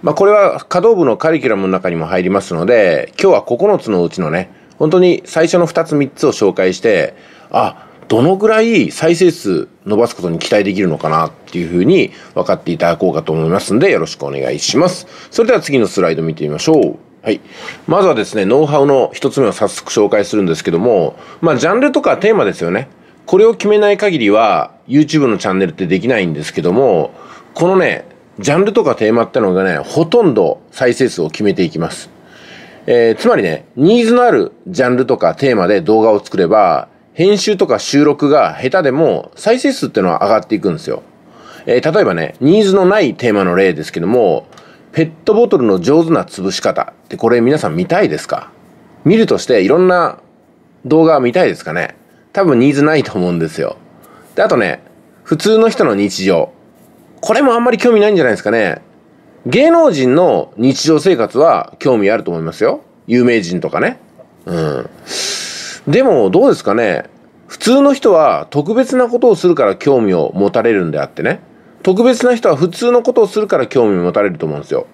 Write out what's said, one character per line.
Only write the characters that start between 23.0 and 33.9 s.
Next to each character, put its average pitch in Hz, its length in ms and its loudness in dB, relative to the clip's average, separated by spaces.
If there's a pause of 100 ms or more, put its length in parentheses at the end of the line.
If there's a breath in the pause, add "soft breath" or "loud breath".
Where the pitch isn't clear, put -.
こ 185 100 2
れ 208 80 6
を 226 80 4
決 196 140 -6
め 208 100 4
な 208 140 4
い 202 60 0
限 202 200 -2
り 107 140 2
は、 104 400 2 (160)
YouTube 151 400 2
の 107 100 0
チ 101 100 -6
ャ 95 60 -2
ン 95 60 -2
ネ 95 80 0
ル - 20 -6
っ 78 40 -10
て 95 120 -6
で 90 140 0
き 107 80 -4
な 123 100 0
い 95 80 0
ん 82 80 -4
で 73 100 -8
す - 80 -12
け 85 120 -6
ど 87 100 0
も、 101 380 2 (420 loud breath)
こ 165 140 -2
の 190 100 0
ね、 131 280 -2 (340)
ジ 107 120 -2
ャ 151 60 2
ン 190 80 2
ル 208 80 -2
と 226 100 2
か 123 120 0
テ 110 160 0
ー - 20 2
マ 117 120 2
っ - 40 -18
て - 100 -2
の 98 140 0
が 95 100 0
ね、 90 140 -2
ほ 143 280 -2
と 233 180 2
ん 160 100 2
ど 92 280 0 (100)
再 123 240 0
生 127 140 0
数 - 120 -6
を 78 80 -4
決 - 140 -8
め 98 100 0
て 87 80 -4
い 85 80 0
き - 80 -10
ま 80 140 -6
す。 - 180 -18 (760 loud breath)
え 117 240 2
ー、 110 40 0
つ 214 120 -2
ま 240 80 4
り 131 80 0
ね、 80 220 -6 (100)
ニ 196 260 4